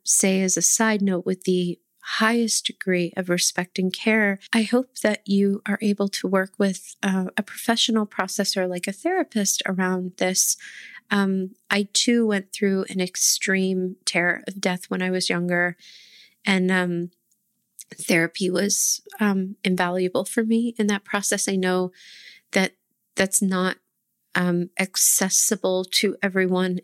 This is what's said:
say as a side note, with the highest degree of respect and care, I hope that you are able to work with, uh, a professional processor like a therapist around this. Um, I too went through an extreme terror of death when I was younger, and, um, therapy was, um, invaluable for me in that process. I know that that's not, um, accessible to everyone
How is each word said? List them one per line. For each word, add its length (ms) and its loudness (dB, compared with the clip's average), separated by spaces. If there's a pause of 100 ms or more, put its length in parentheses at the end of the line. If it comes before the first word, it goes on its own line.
say 380 2
as 160 0
a 40 -2
side 400 2
note, 240 0
with 180 -4
the 360 0 (240)
highest 640 0
degree 500 -2
of 140 -4
respect 480 0
and 160 0
care, 460 2 (120)
I 120 4
hope 340 0
that 280 -2
you 400 2
are 160 -2
able 280 0
to 180 -6
work 300 0
with, 460 -2
uh, 220 0 (120)
a 60 -2
professional 640 0
processor 600 -2
like 200 -6
a 40 -4
therapist 760 -2
around 520 -2
this. 400 0 (540)
Um, 400 0 (180)
I 240 0
too 320 2
went 260 -2
through 380 0
an 100 -4
extreme 1080 0
terror 420 0
of 120 -12
death 300 -2
when 120 -2
I 100 0
was 180 -2
younger, 480 -2 (640)
and, 280 2
um, 400 -2 (840)
therapy 560 -2
was, 520 0 (180)
um, 440 0
invaluable 640 0
for 180 -2
me 340 0
in 100 0
that 160 -2
process. 440 -2
I 80 -2
know 360 0 (600)
that 240 0 (400)
that's 260 2
not, 360 0 (560)
um, 360 0 (100)
accessible 1040 0
to 380 0
everyone 640 0